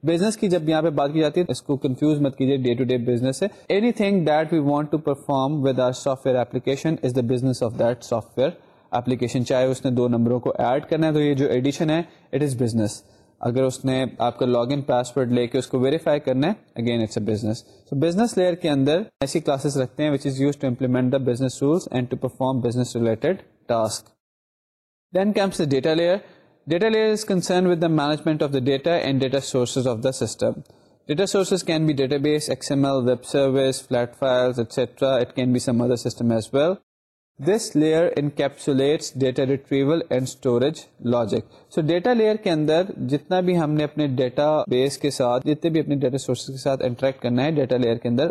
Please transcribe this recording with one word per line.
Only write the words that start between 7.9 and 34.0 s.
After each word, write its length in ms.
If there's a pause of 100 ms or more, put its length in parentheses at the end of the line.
software 380 (440)
application۔ 500
چاہے 200
اس 200
نے 60
دو 160
نمبروں 320
کو 180
ایڈ 280
کرنا 220
ہے 60
تو 80
یہ 120
جو 140
ایڈیشن 420
ہے 120 (340)
it 60
is 120
business۔ 360 (500)
اگر 240
اس 220
نے 200 (120)
آپ 220
کا 60
لاگ 240
ان 120
پاسورڈ 500
لے 160
کے 100
اس 100
کو 120
ویریفائی 400
کرنا 280
ہے، 340
again 180
it's 240
a 40
business۔ 320
So 400
بزنس 380
لیئر 180
کے 140
اندر 320 (200)
ایسی 180
کلاسز 380
رکھتے 260
ہیں 60
which 240
is 140
used 180
to 40
implement 480
the 80
business 420
rules 300
and 60
to 180
perform 360 (100)
business 340
related 340 (360)
task۔ 360 (1080)
Then 100
comes 380
the 140
data 220
layer۔ 160 (560)
Data 140
layer 220
is 240
concerned 340
with 140
the 180
management 440
of 120
the 140
data 240 (140)
and 120
data 220
sources 460
of 120
the 120 (120)
system۔ 320 (540)
Data 260
sources 340
can 180
be 100
database، 560
X 220
M 100
L, 220
web 280
service، 540
flat 340